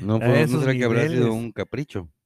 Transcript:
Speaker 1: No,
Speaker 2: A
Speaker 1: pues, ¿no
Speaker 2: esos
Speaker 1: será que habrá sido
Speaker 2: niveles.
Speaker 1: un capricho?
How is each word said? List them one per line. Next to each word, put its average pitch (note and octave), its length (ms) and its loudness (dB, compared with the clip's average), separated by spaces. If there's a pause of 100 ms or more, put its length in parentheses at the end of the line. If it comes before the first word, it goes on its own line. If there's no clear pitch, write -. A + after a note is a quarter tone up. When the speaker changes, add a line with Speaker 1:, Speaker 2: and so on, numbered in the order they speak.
Speaker 1:
No, G#2+ 160 0
Speaker 2:
A - 40 2
Speaker 1:
pues, A#2 100 2
¿no A#2+ 60 4
Speaker 2:
esos A#2+ 240 2
Speaker 1:
será C3+ 140 0
que B2 100 -2
habrá A#2 180 2
sido - 120 -2
Speaker 2:
niveles. A#2 200 0
Speaker 1:
un A#2 180 -8
capricho? G2+ 560 -8 (180)